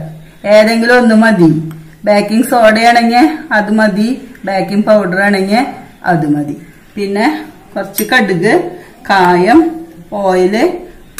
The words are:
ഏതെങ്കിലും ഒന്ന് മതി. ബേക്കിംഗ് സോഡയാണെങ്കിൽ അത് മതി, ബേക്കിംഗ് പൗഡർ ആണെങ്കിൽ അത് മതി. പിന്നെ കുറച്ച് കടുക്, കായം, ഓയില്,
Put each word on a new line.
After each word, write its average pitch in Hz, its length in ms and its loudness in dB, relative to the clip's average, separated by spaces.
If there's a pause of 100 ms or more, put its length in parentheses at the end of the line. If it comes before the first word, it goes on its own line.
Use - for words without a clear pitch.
(480)
ഏതെങ്കിലും 226 500 4
ഒന്ന് 226 160 2
മതി. 208 360 4 (540)
ബേക്കിംഗ് 208 460 0
സോഡയാണെങ്കിൽ 233 880 2 (140)
അത് 208 180 -2
മതി, 220 580 -2 (160)
ബേക്കിംഗ് 196 400 -2
പൗഡർ 196 360 0
ആണെങ്കിൽ 202 460 0 (380)
അത് 160 220 0
മതി. 147 300 -4 (380)
പിന്നെ 208 500 -4 (320)
കുറച്ച് 196 280 -8
കടുക്, 214 680 0 (400)
കായം, 196 760 2 (260)
ഓയില്, 202 760 -2 (320)